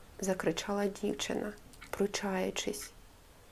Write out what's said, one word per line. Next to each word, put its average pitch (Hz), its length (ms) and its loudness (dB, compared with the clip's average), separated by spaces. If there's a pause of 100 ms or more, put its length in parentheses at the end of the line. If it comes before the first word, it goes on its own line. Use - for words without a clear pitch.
(200)
закричала 190 680 2
дівчина, 208 680 0 (360)
пручаючись. 196 1000 0 (600)